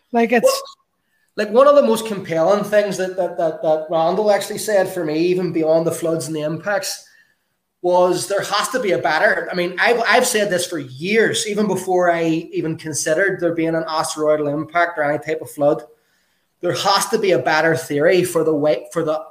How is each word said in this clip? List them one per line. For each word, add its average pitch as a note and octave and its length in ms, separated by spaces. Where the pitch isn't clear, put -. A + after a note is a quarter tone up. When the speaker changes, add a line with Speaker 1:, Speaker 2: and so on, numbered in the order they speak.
Speaker 1:
Like, A#3 200
it's A#3+ 120
Speaker 2:
Well, - 1040
like, G#3 80
one C4+ 140
of C#4+ 80
the C#4 80
most A3 240
compelling F#3 560
things G3+ 340
that, F#3 180
that, F3 220
that, D#3+ 240
that D#3 300
Randall F#3 400
actually G3 260
said F#3+ 320
for F3+ 160
me, D3+ 140
even F3+ 340
beyond D#3+ 320
the D#3+ 60
floods D#3+ 340
and D#3 100
the D3+ 60
impacts, D#3+ 680
was F3+ 440
there G3 140
has G3+ 280
to B3+ 100
be G#3 140
a E3 40
better, E3+ 540
I - 40
mean, F3 240
I've, A3+ 280
I've A#3+ 200
said G#3 220
this F3 160
for E3 140
years, D#3 680
even G#3 200
before F3+ 440
I E3+ 120
even D#3+ 220
considered E3 640
there E3+ 140
being D#3+ 220
an D#3+ 120
asteroidal D3+ 600
impact D#3 500
or D3+ 60
any D3 200
type D#3 180
of - 100
flood. D3 320
There F3 120
has G3 360
to A3+ 100
be F#3+ 120
a E3 80
better D#3+ 360
theory D#3+ 480
for D#3+ 200
the D#3 100
wa-, D3+ 380
for E3 120
the D#3 280